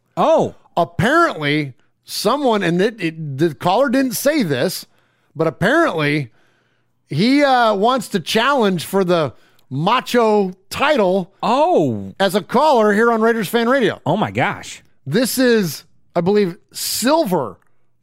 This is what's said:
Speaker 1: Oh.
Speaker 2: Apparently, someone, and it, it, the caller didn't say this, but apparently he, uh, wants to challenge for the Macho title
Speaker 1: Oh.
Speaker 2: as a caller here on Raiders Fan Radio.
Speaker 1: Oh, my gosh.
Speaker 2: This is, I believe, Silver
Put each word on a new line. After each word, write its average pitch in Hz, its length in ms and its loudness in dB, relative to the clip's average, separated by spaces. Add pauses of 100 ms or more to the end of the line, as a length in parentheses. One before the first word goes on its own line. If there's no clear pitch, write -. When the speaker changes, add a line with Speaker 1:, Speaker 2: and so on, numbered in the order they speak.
(160)
Speaker 1:
Oh. 208 380 2 (200)
Speaker 2:
Apparently, 170 1000 0 (300)
someone, 233 580 0
and 175 180 0
it, 220 180 0
it, 160 400 -8
the 160 160 0
caller 233 360 0
didn't 262 260 0
say 302 260 0
this, 151 440 -4 (500)
but 160 100 -2
apparently 160 840 0 (800)
he, 254 360 2
uh, 247 300 2
wants 226 340 0
to 202 120 -4
challenge 220 680 0
for 196 180 -2
the 165 300 0 (340)
Macho 214 840 0 (180)
title 196 720 0
Speaker 1:
Oh. 175 760 0
Speaker 2:
as 190 160 0
a 208 60 0
caller 226 540 2
here 233 180 2
on 220 80 0
Raiders 226 280 0
Fan 233 200 0
Radio. 240 380 0
Speaker 1:
Oh, 151 100 0
my 160 140 -2
gosh. 113 520 -4 (240)
Speaker 2:
This 208 320 -2
is, 226 460 0 (320)
I 170 60 2
believe, 190 340 0 (160)
Silver 196 840 -2 (440)